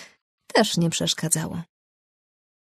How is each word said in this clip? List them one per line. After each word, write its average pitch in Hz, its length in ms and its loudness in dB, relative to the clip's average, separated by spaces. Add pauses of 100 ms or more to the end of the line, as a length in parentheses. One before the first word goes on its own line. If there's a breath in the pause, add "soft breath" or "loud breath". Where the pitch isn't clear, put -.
(460 loud breath)
też - 300 2
nie 170 140 4
przeszkadzało. 160 720 -2 (1080)